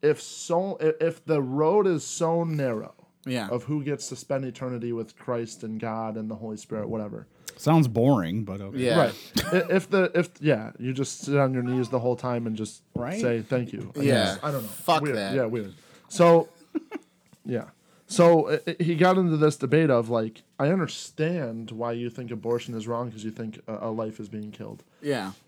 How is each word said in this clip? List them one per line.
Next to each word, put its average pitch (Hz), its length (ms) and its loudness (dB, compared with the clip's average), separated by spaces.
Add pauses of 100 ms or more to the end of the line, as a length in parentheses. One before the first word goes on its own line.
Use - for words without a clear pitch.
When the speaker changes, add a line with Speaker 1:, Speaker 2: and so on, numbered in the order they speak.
Speaker 1:
if 151 180 2
so, 180 600 -4
i-, 156 200 2
if 165 240 -2
the 156 180 2
road 156 460 2
is 165 160 0
so 170 400 0
narrow, 131 500 -2 (320)
Speaker 2:
Yeah. 120 220 -4
Speaker 1:
of 120 160 -4
who 147 200 -2
gets 143 240 -6
to 131 80 -10
spend 135 280 -4
eternity 120 480 -6
with 113 240 -8
Christ 117 460 -6
and 110 180 -8
God 110 360 -6
and 110 140 -8
the 110 40 -8
Holy 110 220 -10
Spirit, 107 320 -8
whatever. 107 380 -8 (300)
Speaker 3:
Sounds 156 300 6
boring, 110 580 2
but 95 160 -8
okay. 101 180 -8
Speaker 2:
Yeah. 123 200 4
Speaker 1:
Right. 123 160 4 (380)
I-, 185 240 2
if 185 120 0
the, 185 260 4
if, 170 160 2 (100)
yeah, 113 380 0
you 127 140 -4
just 131 280 -4
sit 139 160 0
on 135 180 4
your 127 80 0
knees 123 280 0
the 127 100 0
whole 120 160 0
time 120 300 -4
and 110 100 -4
just 107 260 -8 (120)
Speaker 3:
Right? 143 260 -4
Speaker 1:
say, 117 220 0
"Thank 120 300 -4
you." - 240 -10
I 143 60 -6
Speaker 2:
Yeah. 139 100 4 (120)
Speaker 1:
guess. 98 180 0
I 147 80 -4
don't 135 120 -4
know. 107 60 -8
Speaker 2:
Fuck 156 340 2
Speaker 1:
Weird. 143 140 0
Speaker 2:
that. 98 180 -2
Speaker 1:
Yeah, 131 100 2
weird. 110 280 -6 (360)
So, 170 400 6 (260)
<laughs> - 720 -12
yeah. 120 200 -4 (400)
So, 170 440 6
i-, 147 160 0
i-, 170 160 -4
he 165 140 2
got 185 220 6
into 170 180 2
this 151 200 4
debate 147 340 4
of, 117 180 2
like, 110 340 -2 (160)
"I 139 120 0
understand 156 1000 -4
why 117 220 -4
you 120 180 -4
think 120 200 -12
abortion 117 440 -4
is 110 140 -6
wrong 120 240 -4
'cause 107 100 -14
you 110 80 -6
think 110 380 -10
a, 107 200 -6
a - 20 -4
life 110 280 -6
is 107 100 -12
being 107 220 -12
killed." 107 320 -16 (200)
Speaker 2:
Yeah. 117 300 -2 (160)